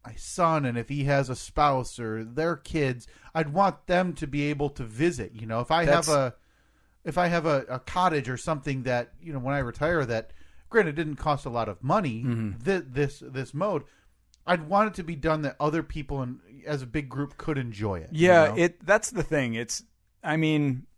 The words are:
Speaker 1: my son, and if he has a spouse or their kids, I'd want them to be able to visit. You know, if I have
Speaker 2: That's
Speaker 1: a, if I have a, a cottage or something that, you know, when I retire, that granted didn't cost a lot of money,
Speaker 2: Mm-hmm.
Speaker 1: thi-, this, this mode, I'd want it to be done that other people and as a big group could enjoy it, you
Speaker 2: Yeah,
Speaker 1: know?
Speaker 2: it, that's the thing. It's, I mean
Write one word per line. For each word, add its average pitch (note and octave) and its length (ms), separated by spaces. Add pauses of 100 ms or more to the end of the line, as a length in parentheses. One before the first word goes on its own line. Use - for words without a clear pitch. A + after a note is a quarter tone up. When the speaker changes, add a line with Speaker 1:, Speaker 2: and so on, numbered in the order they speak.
Speaker 1:
my A#2 80
son, D#3+ 500
and A#2+ 140
if A2+ 100
he C#3+ 160
has C#3 240
a B2+ 80
spouse C#3 600
or A2+ 260
their D3 320
kids, C3+ 500 (280)
I'd D3+ 180
want F#3+ 340
them F3+ 280
to D#3 120
be C#3+ 240
able C#3+ 200
to C3 140
visit. A#2+ 500
You A2 120
know, A2+ 140
if A#2+ 100
I E3 140
have D3+ 220
Speaker 2:
That's - 20
Speaker 1:
a, C3+ 260 (720)
if F3+ 140
I F3+ 80
have E3+ 200
a, C#3+ 220
a B2 120
cottage D#3+ 480
or B2+ 80
something C#3 480
that, B2 360
you - 120
know, C#3 60
when C3 160
I C#3+ 40
retire, C#3 480
that A2+ 260 (380)
granted F3 240
didn't D3+ 220
cost C#3+ 300
a B2+ 40
lot A#2 180
of G2+ 140
money, C3+ 420
Speaker 2:
Mm-hmm. A2+ 360
Speaker 1:
thi-, F3 280
this, C#3 380
this C3 260
mode, D#3+ 320 (600)
I'd E3+ 220
want G#3 200
it - 60
to F#3+ 100
be E3 120
done D#3 260
that C#3 180
other D3+ 220
people C#3+ 400
and B2 180 (260)
as D3 160
a B2+ 40
big C3+ 220
group C#3 280
could D3 220
enjoy A2 420
it, - 120
you E3+ 160
Speaker 2:
Yeah, E3 200
Speaker 1:
know? - 80
Speaker 2:
it, E3+ 300
that's G#3+ 240
the F#3 120
thing. B2 320
It's, A#2 280 (400)
I D#3 140
mean D3+ 500 (120)